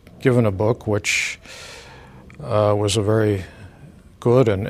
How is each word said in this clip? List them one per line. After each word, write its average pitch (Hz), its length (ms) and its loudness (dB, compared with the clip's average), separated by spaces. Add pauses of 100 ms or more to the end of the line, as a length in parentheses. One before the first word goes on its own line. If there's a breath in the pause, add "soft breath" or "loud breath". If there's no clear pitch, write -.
(200)
given 123 260 4
a 104 40 2
book 107 360 -2
which, - 520 -4 (1040 loud breath)
uh, 104 340 2
was 104 200 -2
a 107 60 0
very 104 420 0 (720 loud breath)
good 120 300 4
and 98 220 -2